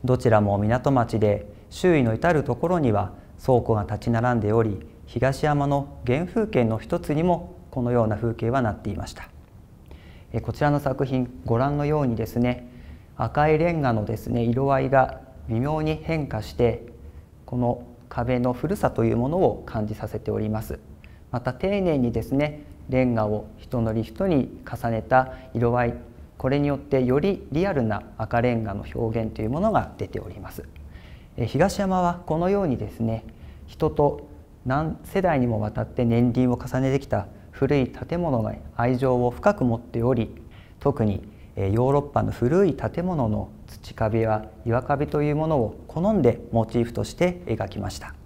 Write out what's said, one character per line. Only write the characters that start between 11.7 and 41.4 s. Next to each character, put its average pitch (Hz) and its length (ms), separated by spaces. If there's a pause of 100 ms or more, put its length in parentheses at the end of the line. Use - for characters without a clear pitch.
の 147 80
よ 151 160
う 135 60
に 113 100
で 113 80
す - 140
ね、 123 280 (480)
赤 147 320
い 156 100
レ 170 140
ン 160 100
ガ 127 120
の 107 100
で 110 140
す - 100
ね、 117 160
色 135 300
合 135 80
い 135 80
が 135 320 (260)
微 113 140
妙 156 200
に 156 140
変 156 320
化 107 140
し - 140
て、 117 280 (640)
こ - 120
の 120 260 (260)
壁 123 300
の 123 140
古 - 220
さ 143 140
と - 160
い 113 80
う 113 40
も 123 120
の 170 80
を 143 300
感 110 180
じ 110 80
さ 110 140
せ 107 120
て - 120
お 104 80
り 107 100
ま 107 140
す。 - 160 (520)
ま 156 100
た 127 120
丁 196 260
寧 165 200
に 120 120
で 113 120
す - 100
ね、 147 300 (260)
レ 127 140
ン 123 100
ガ 110 140
を 104 180 (120)
一 - 240
塗 113 120
り 113 100
一 190 240
塗 170 80
り - 300
重 - 240
ね 110 140
た 127 300 (200)
色 120 240
合 123 80
い、 117 80 (460)
こ 135 100
れ 143 100
に 143 80
よ 143 100
っ - 20
て 131 240
よ 127 160
り 196 320
リ 165 160
ア 190 60
ル 135 100
な 107 180 (160)
赤 117 240
レ 120 140
ン 113 80
ガ 101 100
の 101 100 (120)
表 113 280
現 110 100
と 113 100
い - 20
う 110 60
も 147 80
の 214 120
が 139 260
出 95 100
て - 120
お - 80
り - 120
ま - 120
す。 - 120 (720)
え、 123 80
東 170 340
山 185 220
は 175 240
こ 160 140
の 180 100
よ 202 140
う 175 40
に 120 100
で 104 120
す - 120
ね、 113 220 (440)
人 156 240
と 147 360 (380)
何 151 380
世 - 180
代 165 180
に 123 60
も 110 160
わ 107 80
た 117 140
っ - 20
て - 180
年 117 300
輪 127 180
を 120 80
重 123 200
ね 131 120
て 135 80
き - 80
た 104 200 (240)
古 139 260
い 127 100
建 - 320
物 139 220
の 107 140 (200)
愛 123 220
情 123 280
を 123 40
深 208 240
く 208 100
持 117 140
っ - 20
て - 220
お 123 140
り、 113 260 (380)
特 139 260
に、 101 180 (320)